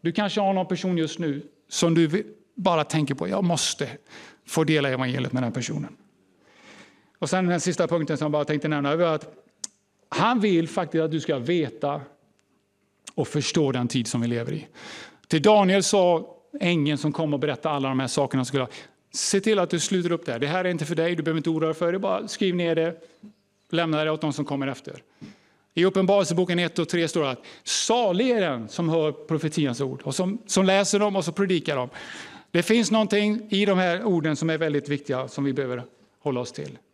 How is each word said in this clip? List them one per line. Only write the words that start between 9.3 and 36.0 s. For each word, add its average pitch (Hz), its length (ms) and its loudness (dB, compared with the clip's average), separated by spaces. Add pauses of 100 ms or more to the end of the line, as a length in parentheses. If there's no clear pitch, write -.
han 226 300 2
vill 180 280 4
faktiskt 170 340 -2
att 160 100 0
du 160 80 -2
ska 143 180 -2
veta 143 640 -2 (1120)
och 139 120 0
förstå 147 440 0
den 123 160 0
tid 120 200 0
som 120 140 -2
vi 117 60 0
lever 117 260 -4
i. - 140 -10 (600)
Till 160 140 2
Daniel 196 420 6
sa 180 520 4 (240)
ängeln 156 380 2
som 151 140 0
kom 151 220 -2
och 143 60 -2
berättade 147 360 -2
alla 135 140 -2
de 131 100 0
här 131 80 -2
sakerna, 131 380 0
skulle 131 180 -2
jag, 123 60 -6 (420)
"Se - 280 0
till 208 200 2
att 175 100 0
du 175 100 -2
sluter 170 320 0
upp 165 140 -4
där. 117 140 -4
Det 143 80 0
här 180 180 0
är 180 40 0
inte 160 160 -2
för 156 100 -4
dig, 165 200 0
du 156 80 -4
behöver 160 140 0
inte 156 120 -2
oroa 160 180 0
dig 160 60 0
för 170 180 0
det. 190 80 -2
Bara 196 280 -2
skriv 185 280 -2
ner 170 200 0
det, 165 200 0 (760)
lämna 160 320 0
det 156 80 0
åt 156 100 -2
de 151 120 -2
som 147 120 -4
kommer 139 220 -4
efter." - 340 -12 (760)
I 170 80 4
Uppenbarelseboken 180 760 2
ett 175 200 -2
och 156 100 -2
tre 165 180 0
står 160 160 0
det 139 60 0
att 127 140 -6 (200)
salig 226 680 2
är 233 120 2
den 127 280 -2
som 175 200 -2
hör 156 220 2
profetians 147 680 -2
ord 135 200 -6
och 139 140 -6
som, 190 320 -2
som 190 180 2
läser 196 340 4
dem 202 160 0
och 180 100 0
så 170 60 -4
predikar 175 440 0
dem. 123 140 -4 (640)
Det 175 120 2
finns 220 280 2
någonting 214 580 2
i 202 160 2
de 196 120 4
här 185 260 2
orden 160 320 2
som 165 140 -2
är 160 80 0
väldigt 147 320 0
viktiga 135 380 -4
som 139 160 -6
vi 139 100 0
behöver 123 300 -4 (400)